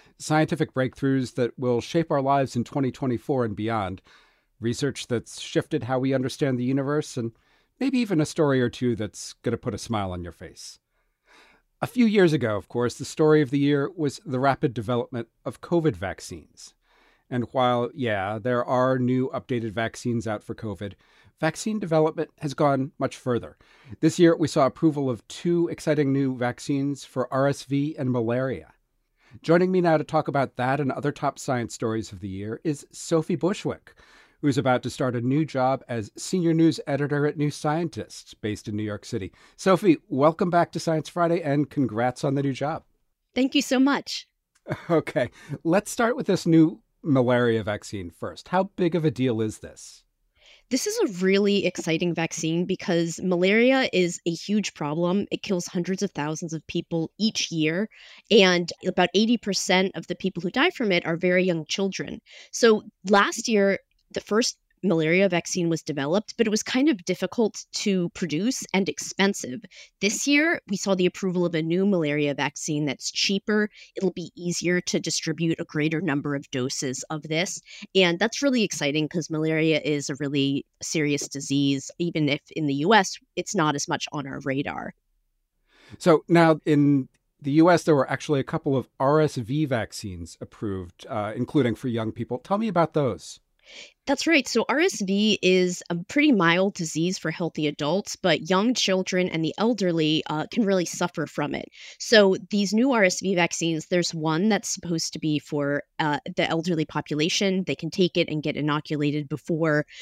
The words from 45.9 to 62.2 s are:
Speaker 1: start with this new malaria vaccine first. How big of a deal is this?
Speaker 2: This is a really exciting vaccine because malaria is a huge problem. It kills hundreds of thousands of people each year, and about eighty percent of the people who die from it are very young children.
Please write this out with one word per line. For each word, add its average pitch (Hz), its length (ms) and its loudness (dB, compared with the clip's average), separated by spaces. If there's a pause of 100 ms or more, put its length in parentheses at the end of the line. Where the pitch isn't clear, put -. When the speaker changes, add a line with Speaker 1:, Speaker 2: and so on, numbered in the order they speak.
Speaker 1:
start 247 260 0
with 240 100 -6
this 185 180 0
new 165 380 6 (240)
malaria 123 560 4
vaccine 101 460 -6
first. - 400 -12
How 190 280 0
big 175 180 0
of 160 100 0
a 156 60 4
deal 120 320 0
is 107 160 -4
this? - 460 -20 (640)
Speaker 2:
This 262 160 0
is 427 140 -4
a 196 220 0
really 196 440 4
exciting 170 480 -2
vaccine 165 500 -2
because 170 580 -2
malaria 214 680 2
is 180 320 0
a 175 60 0
huge 196 420 -2
problem. 175 580 -2
It - 120 -6
kills 180 240 -4
hundreds 180 360 -4
of 202 100 -4
thousands 156 420 -6
of 156 120 -10
people 165 520 -4
each 214 340 -2
year, 165 380 0 (400)
and 185 420 6 (140)
about 180 260 2
eighty 220 240 4
percent 190 580 0
of 160 120 -8
the 170 100 -6
people 185 240 -4
who 175 100 -4
die 311 200 2
from 214 220 -2
it 175 120 2
are 165 120 -2
very 180 280 2
young 165 220 0
children. - 560 -6 (300)